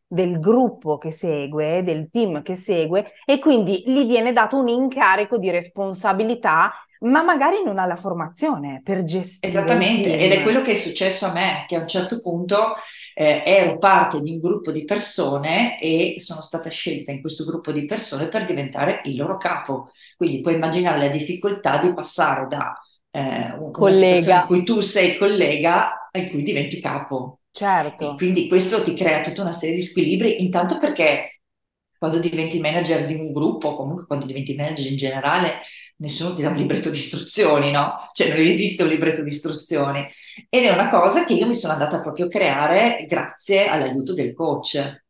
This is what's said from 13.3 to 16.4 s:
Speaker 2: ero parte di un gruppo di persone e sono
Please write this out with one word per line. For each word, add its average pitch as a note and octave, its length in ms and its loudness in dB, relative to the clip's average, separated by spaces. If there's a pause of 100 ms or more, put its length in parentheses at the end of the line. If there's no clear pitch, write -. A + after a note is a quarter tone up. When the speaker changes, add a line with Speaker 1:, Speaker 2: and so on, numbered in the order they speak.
Speaker 2:
ero F3 340 4
parte F3+ 420 4
di D#3 120 -4
un E3 80 -8
gruppo F3 320 -2
di D3+ 120 -6
persone E3 960 -2
e D#3+ 380 0
sono D#3 240 -10